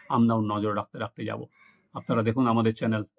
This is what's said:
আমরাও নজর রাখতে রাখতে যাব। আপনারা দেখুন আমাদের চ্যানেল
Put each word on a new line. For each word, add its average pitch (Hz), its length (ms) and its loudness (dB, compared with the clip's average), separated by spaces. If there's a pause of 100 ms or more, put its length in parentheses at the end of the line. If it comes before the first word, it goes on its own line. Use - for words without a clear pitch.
আমরাও 117 320 4
নজর 104 340 -2
রাখতে 104 240 -8
রাখতে 110 260 -8
যাব। 110 200 -8 (480)
আপনারা 117 300 -2
দেখুন 120 240 2
আমাদের 113 280 4
চ্যানেল 110 280 -2 (160)